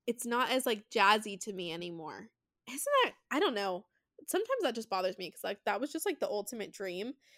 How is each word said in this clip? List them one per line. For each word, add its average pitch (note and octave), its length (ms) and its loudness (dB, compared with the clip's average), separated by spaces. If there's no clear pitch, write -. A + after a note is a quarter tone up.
it's A#3+ 200 -2
not A#3+ 240 2
as, B3+ 160 2
like, G#3+ 240 -2
jazzy G#3 500 6
to G#3 120 -8
me F3 200 -6
anymore. E3+ 580 -10
Isn't C#4+ 260 -4
that, - 80 0
I B3+ 80 0
don't E4 160 4
know. G3 320 -2
Sometimes A4+ 360 0
that B3 120 2
just A3 160 -8
bothers - 280 0
me F#3 120 -8
'cause, - 140 -12
like, F#3+ 200 -4
that G#3 160 0
was C#4+ 120 -2
just, D#4+ 140 -4
like, F4 140 -2
the G3 80 0
ultimate G#3 440 -4
dream G3 420 -6